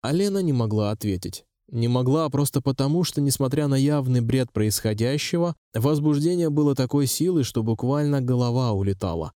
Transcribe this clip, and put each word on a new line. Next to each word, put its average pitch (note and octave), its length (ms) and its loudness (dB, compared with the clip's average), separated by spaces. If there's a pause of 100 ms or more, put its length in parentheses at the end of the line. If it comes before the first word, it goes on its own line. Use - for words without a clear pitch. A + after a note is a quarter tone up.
А C3+ 100 -4
Лена G3 300 0
не D#3+ 100 0
могла G#2+ 380 0
ответить. G#2 540 -4 (240)
Не A#2 200 -2
могла B2+ 420 2
просто C#3+ 300 0
потому, C#3 420 0
что, - 180 -4
несмотря C#3+ 460 0
на C#3 80 2
явный C3+ 460 2
бред A#2 320 0
происходящего, A#2 1040 0 (180)
возбуждение D3+ 760 2
было D3 280 2
такой C3+ 300 0
силы, E3 360 0
что A2+ 220 -2
буквально C#3 560 0
голова B2 520 0
улетала. F#2+ 640 -2